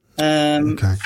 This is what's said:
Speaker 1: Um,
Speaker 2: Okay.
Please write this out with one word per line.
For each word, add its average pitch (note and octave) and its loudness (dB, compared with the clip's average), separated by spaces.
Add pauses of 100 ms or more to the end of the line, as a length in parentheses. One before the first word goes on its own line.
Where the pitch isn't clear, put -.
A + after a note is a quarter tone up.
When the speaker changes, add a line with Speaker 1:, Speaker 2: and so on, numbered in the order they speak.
(180)
Speaker 1:
Um, D3+ 0
Speaker 2:
Okay. F#2+ 0 (100)